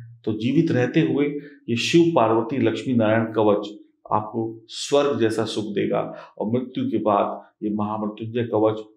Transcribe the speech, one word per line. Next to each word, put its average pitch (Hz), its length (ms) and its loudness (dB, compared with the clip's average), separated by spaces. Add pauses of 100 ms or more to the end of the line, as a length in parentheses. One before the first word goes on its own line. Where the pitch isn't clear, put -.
(240)
तो 110 80 -2
जीवित 135 400 0
रहते 123 280 0
हुए 139 260 2 (420)
ये 120 80 -2
शिव, 165 400 4
पार्वती, 113 420 2
लक्ष्मी 113 360 0
नारायण 110 380 2
कवच 107 360 2 (440)
आपको 113 540 -4
स्वर्ग 143 540 0
जैसा 110 240 2
सुख 104 200 -4
देगा। 107 500 -2 (240)
और 104 140 -4
मृत्यु 127 320 -2
के 110 140 -2
बाद - 520 0 (120)
ये 104 120 -2
महामृत्युंजय 107 680 -4
कवच 107 360 2 (160)